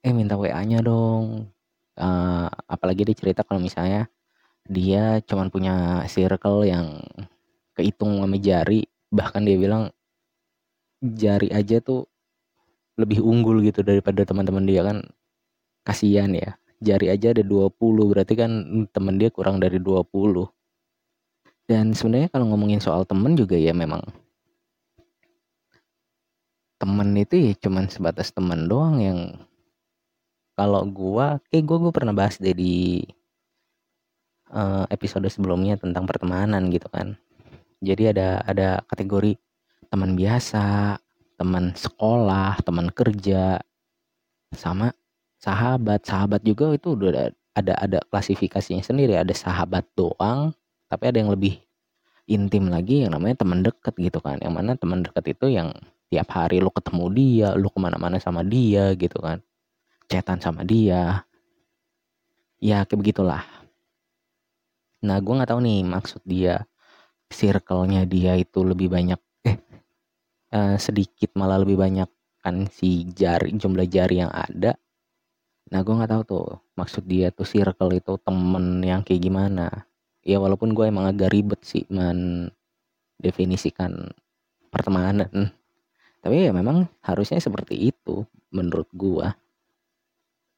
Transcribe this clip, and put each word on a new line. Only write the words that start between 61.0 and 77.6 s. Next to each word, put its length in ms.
Ya 240
kayak 240
begitulah. 400
Nah, 240
gua 160
nggak 160
tahu 80
nih 240
maksud 400
dia, 400
circle-nya 720
dia 320
itu 320
lebih 240
banyak, 280
eh, 160
eh, 240
sedikit 560
malah 240
lebih 160
banyak 320
kan 300
si 400
jari, 420
jumlah 320
jari 380
yang 100
ada. 400
Nah, 140
gua 180
nggak 140
tahu 100
tuh 220
maksud 260
dia 240
tuh 160
circle 480